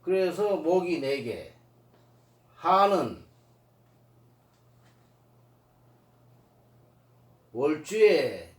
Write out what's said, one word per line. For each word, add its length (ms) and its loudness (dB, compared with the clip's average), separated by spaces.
그래서 480 0
목이 440 0
네 220 -4
개, 300 -10
하는 680 2
월주에 1040 0